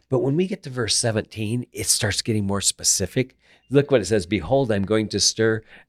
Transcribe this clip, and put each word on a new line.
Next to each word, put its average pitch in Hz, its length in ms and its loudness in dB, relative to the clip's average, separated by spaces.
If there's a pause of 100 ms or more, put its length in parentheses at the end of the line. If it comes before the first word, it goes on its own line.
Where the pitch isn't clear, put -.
But 127 120 0
when 135 160 0
we 185 100 2
get 185 180 -8
to 139 60 -10
verse 123 240 -2
seventeen, 110 760 -2
it - 140 -8
starts - 360 0
getting 107 240 0
more 98 140 -2
specific. - 760 -2 (360)
Look 139 200 4
what 123 120 4
it - 20 -2
says. 95 220 0
"Behold, 107 440 0
I'm 101 140 0
going 107 240 0
to 107 100 -4
stir, 110 440 2 (260)